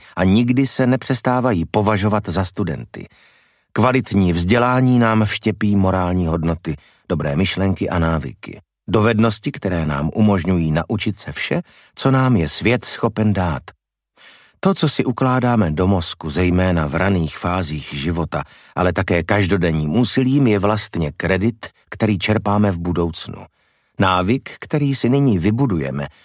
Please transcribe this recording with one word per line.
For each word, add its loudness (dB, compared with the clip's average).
a -2
nikdy 2
se 0
nepřestávají 0
považovat 0
za 0
studenty. -8
Kvalitní 2
vzdělání 2
nám 4
vštěpí -2
morální 2
hodnoty, -2
dobré -2
myšlenky -2
a -2
návyky. -4
Dovednosti, 2
které -4
nám -2
umožňují 2
naučit -4
se -10
vše, -4
co 0
nám 4
je 0
svět 0
schopen -2
dát. -2
To, 2
co 0
si -2
ukládáme 2
do 0
mozku, -2
zejména 2
v -4
raných 0
fázích -4
života, -4
ale 2
také 0
každodenním 0
úsilím, 2
je 2
vlastně -2
kredit, -2
který -2
čerpáme 0
v -6
budoucnu. -4
Návyk, 2
který -2
si 0
nyní 2
vybudujeme, 0